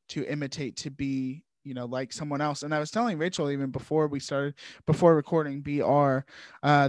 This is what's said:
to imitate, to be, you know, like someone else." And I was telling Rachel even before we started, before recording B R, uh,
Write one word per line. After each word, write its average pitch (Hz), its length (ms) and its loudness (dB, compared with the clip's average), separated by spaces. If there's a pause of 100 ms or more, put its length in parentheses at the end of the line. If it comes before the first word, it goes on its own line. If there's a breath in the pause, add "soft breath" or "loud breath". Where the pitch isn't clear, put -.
(100)
to 147 160 -6
imitate, 143 520 -6
to 147 120 -10
be, 135 540 -6 (200)
you 139 100 -12
know, 123 120 -8
like 127 260 -6
someone 147 280 -6
else." 147 240 -2
And 151 100 -4
I 151 60 0
was 151 100 -6
telling 220 280 -2
Rachel 160 320 -2
even 139 200 -2
before 151 380 0
we 143 120 -4
started, 139 340 -4 (320 loud breath)
before 165 280 6
recording 147 460 0
B 143 200 -2
R, 135 440 4 (400 loud breath)
uh, 143 240 6